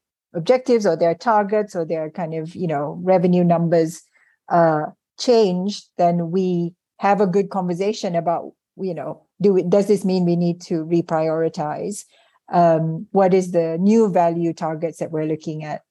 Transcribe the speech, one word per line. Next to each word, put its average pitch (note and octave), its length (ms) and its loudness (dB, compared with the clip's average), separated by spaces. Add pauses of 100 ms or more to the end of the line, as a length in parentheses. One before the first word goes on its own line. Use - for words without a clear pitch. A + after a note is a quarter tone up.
(340)
objectives A#3 520 2
or E3 100 2
their E3+ 180 2
targets G#3 640 0
or E3+ 80 -4
their D#3+ 240 -6
kind D#3+ 240 -8
of, D#3+ 240 -8
you F3+ 120 -4
know, D#3 340 -4
revenue F3+ 420 4
numbers, E3 580 2 (460)
uh, D#3+ 380 2 (320)
change, G3+ 640 2 (160)
then F3 320 0
we F3 420 -2 (280)
have G3 200 2
a G#3 60 2
good G3 240 0
conversation F#3 640 -4
about, E3 380 -4 (280)
you F#3 140 -6
know, D3+ 260 -10 (200)
do G3 120 4
we, F#3 120 2
does G3 240 2
this G3+ 160 2
mean F#3 200 0
we E3+ 120 2
need F3 240 -2
to D#3+ 240 -6
reprioritize? D#3+ 1200 -2 (480)
Um, D#3+ 580 2
what G3 240 4
is F#3 160 2
the E3 280 0
new G#3+ 300 4
value E3+ 440 0
targets D#3+ 460 -6
that D#3+ 120 -8
we're D#3 160 -4
looking D#3 380 -6
at, D3+ 260 -10